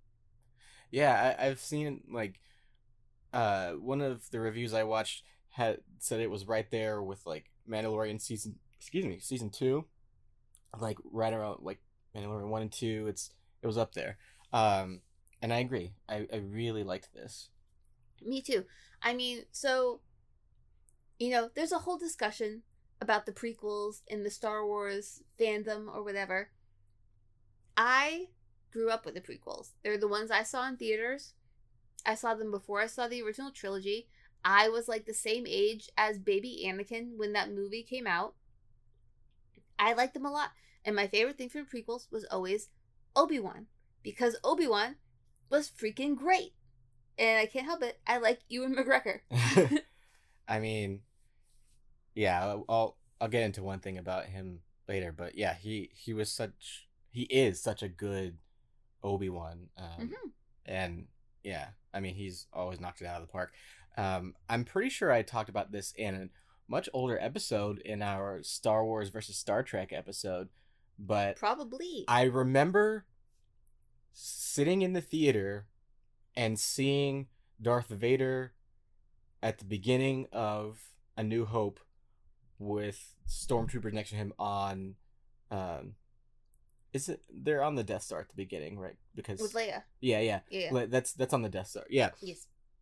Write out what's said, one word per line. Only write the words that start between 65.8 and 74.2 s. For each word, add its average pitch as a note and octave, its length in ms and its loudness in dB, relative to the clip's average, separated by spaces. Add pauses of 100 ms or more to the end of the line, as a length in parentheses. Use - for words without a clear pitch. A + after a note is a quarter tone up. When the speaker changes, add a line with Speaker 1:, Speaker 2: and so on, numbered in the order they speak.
Speaker 1:
in G2+ 180 -2
a F#2+ 120 -8 (400)
much C3 260 -2
older B2+ 260 0
episode G#2 600 -2
in G#2 240 -6
our G2 400 -4
Star A2 420 2
Wars A2 240 -2
versus G#2 280 -8
Star A2 260 2
Trek F#2+ 280 -4
episode, F#2 580 -6 (500)
but G2+ 360 2
Speaker 2:
Probably. C4 720 -2
Speaker 1:
I B2 180 8
remember D3 800 4 (1080)
sitting - 680 0